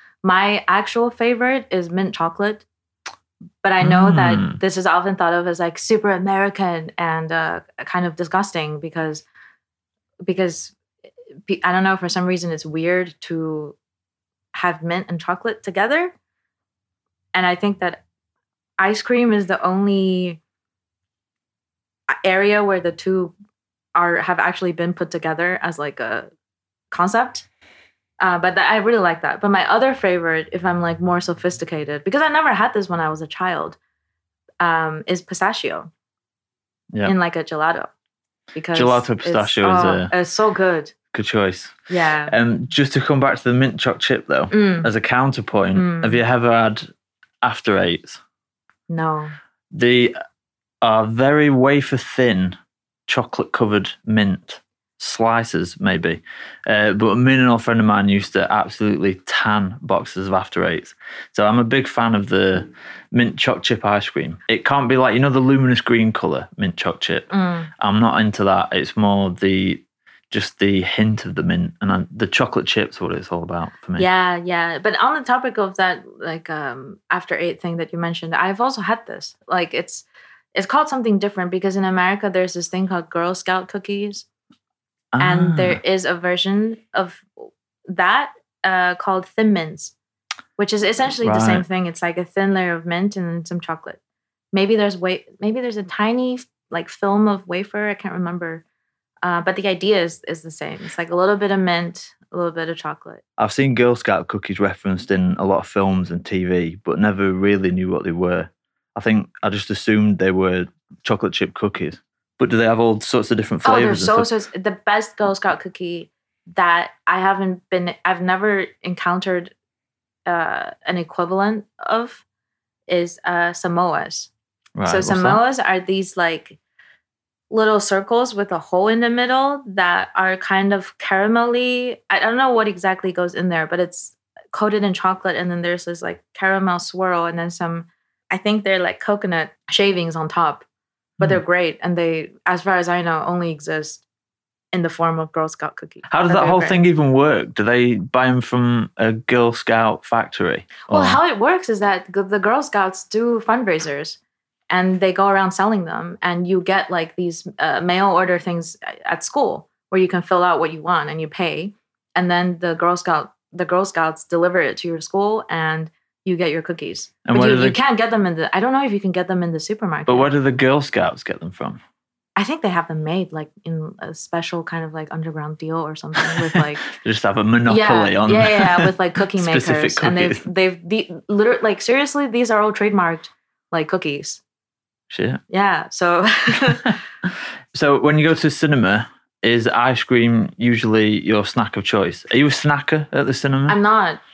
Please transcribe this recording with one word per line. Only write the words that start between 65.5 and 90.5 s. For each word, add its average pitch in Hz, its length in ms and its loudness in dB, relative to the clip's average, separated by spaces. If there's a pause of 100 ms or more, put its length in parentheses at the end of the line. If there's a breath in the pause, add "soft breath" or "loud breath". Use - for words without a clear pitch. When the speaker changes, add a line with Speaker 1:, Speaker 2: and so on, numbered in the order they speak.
Speaker 2:
green 113 320 4
colour 76 340 -2 (100)
mint 95 200 -2
choc - 240 -4
chip. - 280 -4
Speaker 1:
Mm. 175 380 -2 (120)
Speaker 2:
I'm 104 200 2
not 110 220 4
into 107 220 0
that. 95 300 2
It's - 220 -2
more 101 360 2
the, 95 520 0 (460 soft breath)
just - 300 -6
the 98 240 2
hint 107 420 0
of 95 100 -10
the - 80 -2
mint 87 380 -2
and 98 100 0
I, 92 140 0 (100)
the 107 120 -4
chocolate - 400 -2
chips, - 340 -2
what 85 120 -4
it's - 180 -10
all 85 120 -6
about 85 280 -6 (100)
for - 120 -8
me. 180 80 0
Speaker 1:
Yeah, 185 360 2
yeah. 170 420 -4
But 202 200 -2
on 277 160 2
the 285 100 -6
topic 254 320 -2
of 190 200 -2
that, 185 260 -2 (160)
like, 160 320 -10
um, 135 480 -10 (100)
After - 280 -4
Eight 170 240 -4
thing 170 160 -6
that 160 140 -8
you - 80 -8
mentioned, 170 360 -6
I've 190 260 -2
also 254 200 -2
had 190 260 -4
this. - 280 -14 (120)
Like, 175 260 -2
it's, - 320 -8 (480 soft breath)
it's 196 140 -2
called 302 220 2
something 233 300 0
different 190 320 -4
because 185 240 -2
in 196 100 -2
America, 190 440 0
there's 185 240 -2
this 170 140 -8
thing 190 200 -2
called 175 220 -6
Girl 175 260 -2
Scout 185 320 -4
cookies. 202 580 -8 (880)
And 170 380 4
Speaker 2:
Ah. 160 40 2
Speaker 1:
there 180 280 2
is 190 220 0
a 175 100 0
version 196 600 0 (160)
of 180 280 -4 (640)
that, 190 440 0 (320)
uh, 180 320 2
called 185 300 -2
Thin 220 280 2
Mints, 156 420 -6 (600)